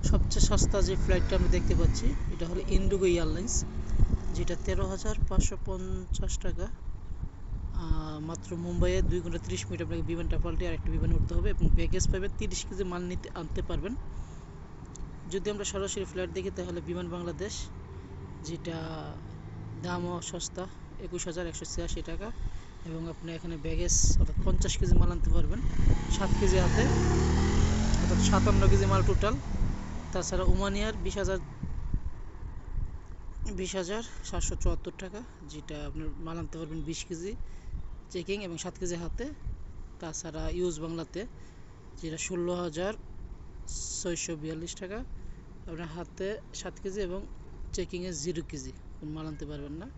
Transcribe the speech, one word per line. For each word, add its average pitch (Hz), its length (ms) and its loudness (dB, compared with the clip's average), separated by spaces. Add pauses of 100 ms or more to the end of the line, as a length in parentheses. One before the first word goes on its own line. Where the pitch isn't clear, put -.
সবচেয়ে 214 420 4
সস্তা 202 360 6
যে 185 140 4
ফ্লাইটটা 185 400 4
আমি 180 120 4
দেখতে 175 260 6
পাচ্ছি, 160 320 4 (240)
এটা - 160 -2
হলো 175 140 -2 (160)
ইন্ডিগো 190 300 2
এয়ারলাইন্স, 170 480 2 (800)
যেটা - 200 0 (100)
তেরো 190 280 2
হাজার 214 240 -2 (120)
পাঁচশো 196 360 4
পঞ্চাশ 190 680 -2 (120)
টাকা। 185 220 0
আহ, - 1500 -4
মাত্র 160 360 -6
মুম্বাইয়ে 175 460 2
দুই 180 180 2
ঘন্টা 170 260 -4
ত্রিশ 180 180 -4
মিনিট 175 180 -6
আপনাকে 165 280 -2
বিমানটা 165 280 0
পাল্টে 165 280 0
আরেকটা 165 240 -2
বিমানে 165 240 4
উঠতে - 200 4
হবে 170 160 4
এবং 202 140 2 (120)
ব্যাগেজ 170 340 4
পাবেন, 196 260 2
তিরিশ 208 280 -4
কেজি 190 200 -4
মাল 180 260 -4
নিতে, 175 240 -6
আনতে 175 280 -4
পারবেন। 175 320 -2 (1400)
যদি 190 200 -2
আমরা 202 140 -4
সরাসরি 196 400 -2
ফ্লাইট 180 320 -4
দেখি, 190 140 -4
তাহলে 180 380 -6
বিমান 175 260 -4
বাংলাদেশ, 175 400 -6 (880)
যেটা 165 320 -6 (1040)
দামও 175 400 -4
সস্তা, 185 420 -8 (400)
একুশ 175 240 -6
হাজার 175 180 -4
একশো 160 260 -8
ছিয়াশি 165 300 -2
টাকা, 160 260 -4 (580)
এবং 160 220 -6
আপনি 165 280 -8
এখানে 165 280 -6
ব্যাগেজ 160 300 2 (240)
অর্থাৎ - 260 4
পঞ্চাশ 190 340 4
কেজি 180 220 8
মাল 180 120 8
আনতে 165 240 2
পারবেন - 240 6 (560)
সাত 196 140 2 (100)
কেজি 190 240 6
হাতে, - 200 6 (1160)
অর্থাৎ 180 280 4
সাতান্ন 196 400 6
কেজি 196 180 8
মাল 190 200 6
টোটাল। 202 280 4 (760)
তাছাড়া 185 340 0
ওমান 190 320 6
এয়ার 190 180 0 (100)
বিশ 185 160 0
হাজার, 190 180 2 (2250)
বিশ 180 200 -4
হাজার 190 260 -2 (220)
সাতশো - 380 -2
চুয়াত্তর 170 400 2
টাকা, 190 180 -10 (320)
যেটা 151 240 -10 (100)
আপনার 156 220 -6 (180)
মাল 165 120 -6
আনতে 165 200 -6
পারবেন 160 300 -6
বিশ 160 200 -6
কেজি 180 240 -8 (800)
চেকিং 190 340 -4
এবং 170 140 -6
সাত - 200 -6
কেজি 175 180 -2
হাতে। 170 280 -4 (760)
তাছাড়া 160 520 -8
ইউএস 175 340 -2
বাংলাতে, 165 360 -6 (800)
যেটা 160 280 -6
ষোলো 175 260 -2 (100)
হাজার 175 300 -2 (1080)
ছয়শো 175 320 -4 (100)
বিয়াল্লিশ 160 380 -8
টাকা, 196 180 -8 (680)
আপনার 165 300 -8
হাতে 175 300 -6 (340)
সাত 180 200 -8
কেজি 196 280 -6
এবং 185 120 -4 (520)
চেকিংয়ে 180 380 -4 (120)
জিরো 165 260 -4
কেজি 131 240 -8 (220)
কোনো 151 180 -10
মাল 156 140 -8
আনতে 156 200 -8
পারবেন 143 320 -8
না 190 80 -10 (120)